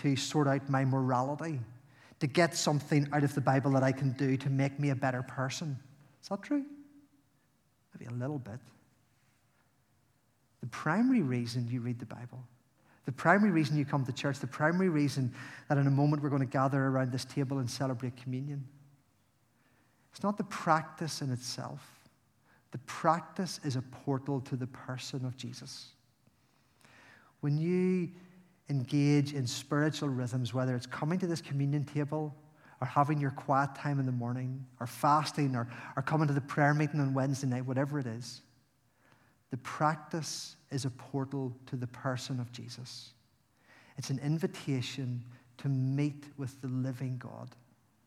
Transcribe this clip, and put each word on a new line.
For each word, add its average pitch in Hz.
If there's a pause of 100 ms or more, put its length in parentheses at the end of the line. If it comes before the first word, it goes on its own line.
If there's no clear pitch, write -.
to 139
sort 147
out 139
my 135
morality, 135 (580)
to -
get 170
something 147
out 147
of 139
the 147
Bible 135
that 135
I 135
can 131
do 135
to 131
make 139
me 143
a 131
better 127
person." 135 (420)
Is -
that 202
true? 285 (1300)
Maybe 120
a 123
little 135
bit. 107 (2000)
The 127
primary 220
reason 120
you 123
read 120
the 107
Bible, 120 (640)
the 131
primary 196
reason 151
you 147
come 139
to 123
church, 139
the -
primary 170
reason 143 (360)
that 147
in 139
a 139
moment 147
we're 147
gonna 135
gather 135
around 131
this 127
table 139
and 123
celebrate 131
communion, 135 (1400)
it's -
not 202
the 214
practice -
in 139
itself. 127 (880)
The -
practice -
is 131
a 131
portal 139
to 127
the 123
person 127
of 127
Jesus. - (1500)
When 147
you 180 (580)
engage 143
in 139
spiritual 151
rhythms, 123
whether 127
it's 123
coming 160
to 190
this 165
communion 143
table 147 (460)
or 127
having 147
your 139
quiet 139
time 143
in 131
the 127
morning 127 (140)
or 120
fasting 147
or, 117 (280)
or 135
coming 156
to 143
the 139
prayer 147
meeting 151
on 135
Wednesday 135
night, 127
whatever 139
it 131
is, 117 (1080)
the 131
practice - (140)
is 135
a 131
portal 135 (100)
to -
the 123
person 127
of 120
Jesus. 120 (840)
It's -
an 131
invitation 135 (340)
to 143
meet 139 (120)
with 135
the 139
living 127
God. 117 (580)